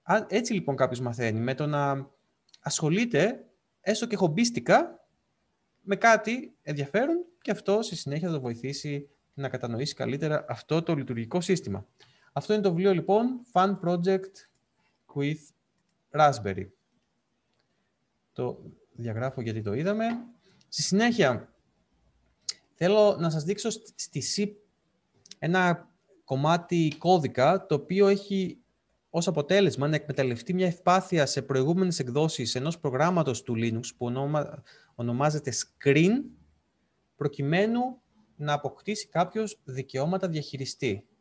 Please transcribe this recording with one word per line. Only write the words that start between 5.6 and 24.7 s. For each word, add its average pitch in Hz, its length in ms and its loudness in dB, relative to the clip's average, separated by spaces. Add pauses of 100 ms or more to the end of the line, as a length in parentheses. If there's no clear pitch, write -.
με 196 140 -2
κάτι 226 680 2
ενδιαφέρον 214 640 -2 (160)
και 240 100 -6
αυτό 202 300 0
στη 233 140 -6
συνέχεια 156 320 -6
θα 165 60 -2
το 143 80 -4
βοηθήσει 139 680 -8 (240)
να 135 160 -6
κατανοήσει 123 440 -6
καλύτερα 147 560 -2
αυτό 151 320 -2
το 165 140 -2
λειτουργικό 135 460 -4
σύστημα. 104 440 -2 (480)
Αυτό 208 200 -2
είναι 214 80 2
το 196 80 2
βιβλίο, 185 240 4
λοιπόν, 220 480 2 (120)
Fun 196 300 2
Project 180 480 0 (840)
with 143 240 -2 (720)
Raspberry. 110 560 2 (1700)
Το - 280 -6 (300)
διαγράφω 117 500 -6
γιατί 110 200 -6
το 104 120 -4
είδαμε. 202 320 -2 (640)
Στη - 140 -8
συνέχεια, 190 720 2 (1200)
θέλω 202 460 4
να 165 100 0
σας 156 140 -2
δείξω 202 260 -4
σ-, - 260 -10
στη - 280 -8 (120)
sip 208 160 -2 (880)